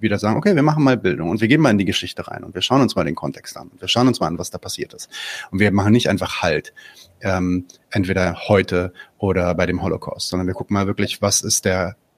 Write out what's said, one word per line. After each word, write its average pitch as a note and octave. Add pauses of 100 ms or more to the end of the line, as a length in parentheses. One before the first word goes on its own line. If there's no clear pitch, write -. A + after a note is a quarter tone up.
wieder G2+
sagen, G#2+
„Okay, G3+
wir D3
machen D3+
mal C3
Bildung F2
und G#2
wir A2
gehen D3
mal C#3+
in G#2
die G2
Geschichte -
rein -
und -
wir F#2
schauen C3+
uns C3
mal E2
den D2
Kontext -
an -
und -
wir F#2+
schauen B2
uns A#2
mal D#2+
an, E2
was F2
da -
passiert -
ist.“ - (420)
Und G2
wir G#2
machen G2+
nicht A#2+
einfach F#2
Halt, D#2 (480)
ähm, F#2 (220)
entweder F#2 (140)
heute F#2 (260)
oder F2+
bei F2
dem F2+
Holocaust, -
sondern F2+
wir F2+
gucken -
mal G2
wirklich, G2+
was G2+
ist -
der, F#2 (220)